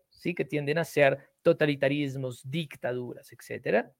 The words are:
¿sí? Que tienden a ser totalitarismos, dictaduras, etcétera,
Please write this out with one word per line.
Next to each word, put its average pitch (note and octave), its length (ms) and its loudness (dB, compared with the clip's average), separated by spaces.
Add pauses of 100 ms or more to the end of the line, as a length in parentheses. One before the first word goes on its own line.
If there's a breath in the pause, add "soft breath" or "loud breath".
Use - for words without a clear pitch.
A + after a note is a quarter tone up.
¿sí? - 260 -6
Que F3 100 -4
tienden D3 320 -2
a E3 80 0
ser C#3+ 460 2 (100)
totalitarismos, C#3 1080 0
dictaduras, B2+ 840 -8
etcétera, E3+ 680 -2